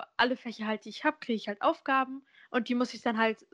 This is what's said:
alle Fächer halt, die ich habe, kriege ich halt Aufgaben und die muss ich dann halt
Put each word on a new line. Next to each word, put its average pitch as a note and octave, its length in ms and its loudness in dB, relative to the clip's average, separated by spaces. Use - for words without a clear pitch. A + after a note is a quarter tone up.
alle B3 200 4
Fächer G#3+ 300 -8
halt, G#3+ 180 -2
die A3 40 -12
ich - 160 -4
habe, D4+ 140 2
kriege A#3 180 -2
ich - 120 -10
halt G3+ 140 -6
Aufgaben C4+ 640 0
und B3 180 0
die B3 60 2
muss B3 180 0
ich A3 80 -12
dann A#3 160 0
halt A3 360 2